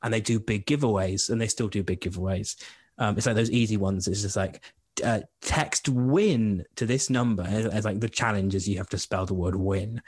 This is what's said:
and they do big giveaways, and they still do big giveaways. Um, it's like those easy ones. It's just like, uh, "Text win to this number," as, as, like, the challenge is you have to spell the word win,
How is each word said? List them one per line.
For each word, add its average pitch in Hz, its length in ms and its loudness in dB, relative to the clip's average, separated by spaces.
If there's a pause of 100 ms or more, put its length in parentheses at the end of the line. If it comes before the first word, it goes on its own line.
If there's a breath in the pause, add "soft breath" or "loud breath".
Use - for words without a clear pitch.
and 117 100 -2
they 113 80 2
do 113 180 0
big 107 280 -2
giveaways, 101 640 0
and 117 100 0
they 113 80 0
still 110 200 -2
do 101 140 -2
big 87 200 -2
giveaways. 92 600 -4 (360 loud breath)
Um, 104 180 0
it's 117 100 0
like 117 80 2
those 117 160 2
easy 110 280 2
ones. 95 300 0
It's 98 140 -2
just 101 140 -4
like, 95 260 -4 (420 loud breath)
uh, 113 160 2 (220)
"Text - 460 -2
win 123 760 2 (120)
to 120 100 -2
this 131 240 0
number," 120 320 2
as, 104 240 0
as, 107 180 0
like, 107 160 0
the 113 80 0
challenge 98 460 0
is 95 120 0
you 98 120 0
have 95 120 -6
to 101 80 -4
spell 92 280 -2
the 98 80 -2
word 90 220 0
win, 98 520 -2